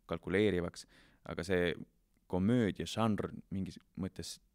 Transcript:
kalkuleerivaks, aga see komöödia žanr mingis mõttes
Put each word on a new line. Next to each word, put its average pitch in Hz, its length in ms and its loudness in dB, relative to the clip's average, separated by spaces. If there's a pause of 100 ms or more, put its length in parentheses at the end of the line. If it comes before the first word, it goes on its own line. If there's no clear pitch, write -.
kalkuleerivaks, 87 760 0 (380)
aga - 200 -6
see 87 280 2 (560)
komöödia 95 580 2
žanr 110 400 0 (200)
mingis 95 300 -4 (140)
mõttes - 480 -8 (160)